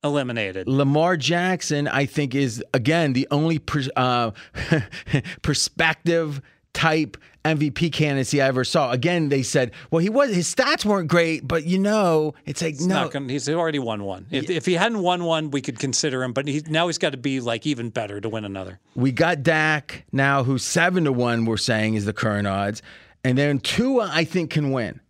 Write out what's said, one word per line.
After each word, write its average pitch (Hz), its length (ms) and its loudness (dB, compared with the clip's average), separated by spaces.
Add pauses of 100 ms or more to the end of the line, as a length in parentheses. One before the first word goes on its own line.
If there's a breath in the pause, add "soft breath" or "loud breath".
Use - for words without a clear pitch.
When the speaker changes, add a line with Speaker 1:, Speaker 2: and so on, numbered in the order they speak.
Speaker 1:
eliminated. 117 640 -2
Speaker 2:
Lamar 143 480 4
Jackson, 160 720 0
I 139 160 0
think, 135 280 -2
is, 127 300 -2 (100)
again, 147 380 2
the 131 180 0
only 156 300 2
pers-, 139 380 -4
uh, 120 340 2 (240 loud breath)
<laughs> - 560 -2 (300 loud breath)
perspective 160 1000 0 (320 soft breath)
type 160 440 0 (260 soft breath)
M 156 140 2
V 147 140 2
P 170 180 0
candidacy 139 520 0
I 135 60 4
ever 127 160 2
saw. 139 280 2
Again, 156 380 2
they 135 140 2
said, 127 280 0 (180 loud breath)
"Well, 165 100 2
he 185 100 2
was, 254 240 2
his 175 200 0
stats 269 320 2
weren't 196 220 2
great," 165 400 2
but, 160 180 0
you 185 140 2
know, 180 540 2 (120)
it's 143 160 -6
like, 160 140 -2
Speaker 1:
It's 147 100 -2
Speaker 2:
no. 180 100 2
Speaker 1:
not 139 160 0
gonna, 139 200 -6
he's 135 180 -4
already 160 300 0
won 113 240 -2
one. 95 280 -8
If, 170 180 -2
Speaker 2:
Yeah. 175 80 0
Speaker 1:
if - 80 -4
he 185 80 2
hadn't 214 280 2
won 175 220 2
one, 160 280 0
we 139 80 0
could 123 200 -6
consider 131 440 -2
him, 127 100 -4
but 139 140 -2
he, 147 200 -2
now 160 200 2
he's 165 120 -4
gotta 143 180 -2
be, 135 220 -2
like, 117 260 -4
even 120 240 -4
better 104 320 -6
to 110 80 -4
win 107 160 -6
another. 95 340 -10 (160)
Speaker 2:
We 131 160 2
got 160 320 2
Dak 156 680 0
now, 135 320 2
who's 131 200 0
seven 175 420 2
to 139 60 2
one, 120 340 0
we're 113 120 0
saying, 110 380 0
is 104 100 -2
the 104 80 -2
current 101 340 -2
odds. 101 340 -2 (420 loud breath)
And 127 140 2
then 143 220 2
Tua, 233 540 0
I 165 100 2
think, 165 280 -2
can 147 200 0
win. 117 280 -4 (100)